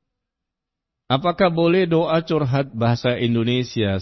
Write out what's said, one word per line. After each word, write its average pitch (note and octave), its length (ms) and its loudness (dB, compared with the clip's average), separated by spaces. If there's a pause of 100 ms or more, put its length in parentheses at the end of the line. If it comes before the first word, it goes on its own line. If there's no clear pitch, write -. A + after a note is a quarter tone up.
(1080)
Apakah F3 400 0
boleh E3+ 400 2
doa E3 320 2
curhat C#3 540 -2
bahasa A#2 420 0
Indonesia A#2 840 0